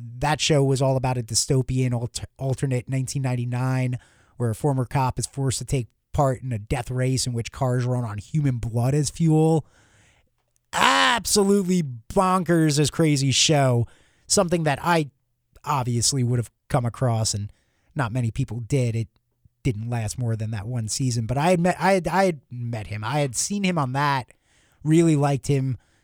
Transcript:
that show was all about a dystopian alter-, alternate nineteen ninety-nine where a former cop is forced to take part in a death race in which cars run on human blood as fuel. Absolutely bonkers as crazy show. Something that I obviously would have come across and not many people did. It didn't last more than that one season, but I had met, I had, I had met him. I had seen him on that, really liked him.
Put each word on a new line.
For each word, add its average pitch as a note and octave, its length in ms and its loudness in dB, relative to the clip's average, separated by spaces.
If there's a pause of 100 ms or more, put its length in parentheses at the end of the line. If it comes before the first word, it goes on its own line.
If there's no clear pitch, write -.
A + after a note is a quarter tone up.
(200)
that C#3+ 220 -2
show D3 200 2
was C3+ 200 2
all C3+ 160 2
about B2+ 200 -2
a B2 60 -6
dystopian B2+ 720 0
alter-, A#2+ 340 -6 (100)
alternate C3 520 -4
nineteen C3+ 320 -4
ninety-nine B2+ 760 -2 (380)
where A#2+ 140 -2
a A2 60 -2
former C3+ 280 0
cop C3 340 -2
is A#2+ 80 -4
forced C3+ 340 -4
to C3 60 -8
take B2+ 220 -2 (240)
part C3+ 320 0
in C3 80 -6
a A2+ 80 -4
death B2 320 -6
race B2+ 340 0
in B2+ 60 -4
which A#2 220 -6
cars B2+ 320 0
run B2 180 -2
on G#2 140 -8
human C#3+ 400 -2
blood A#2 360 0
as D3 160 0
fuel. D#3+ 560 2 (1080)
Absolutely G3+ 1080 4
bonkers E3 960 2
as D3 140 2
crazy C#3+ 400 2
show. B2+ 560 2 (400)
Something F3 360 0
that D3 180 0
I E3 300 0 (520)
obviously B2 600 0
would A#2+ 160 0
have A2 120 -8 (160)
come B2 180 0
across A2+ 480 0
and G2+ 200 -8 (420)
not A#2+ 160 -2
many A#2+ 200 -2
people B2 280 -6
did. A#2+ 380 -2
It A2+ 100 -4 (560)
didn't A2+ 260 -2
last A#2 300 -4
more A2+ 160 -2
than G#2+ 160 -6
that G#2 160 -8
one A#2 220 -6
season, A#2+ 360 -2
but A#2+ 120 -2
I D#3+ 140 2
had F3+ 100 4
met, F3 180 0
I F#3+ 140 2
had, F3+ 160 0
I F#3 160 2
had E3 160 -2 (100)
met A#2 360 -8
him. G#2 160 -8
I C3 160 -2
had C#3 160 -2
seen G3+ 280 -4
him F#3 140 0
on B2+ 160 -2
that, C#3 340 0 (560)
really D#3+ 320 6
liked C#3+ 320 0
him. C3+ 300 0 (260)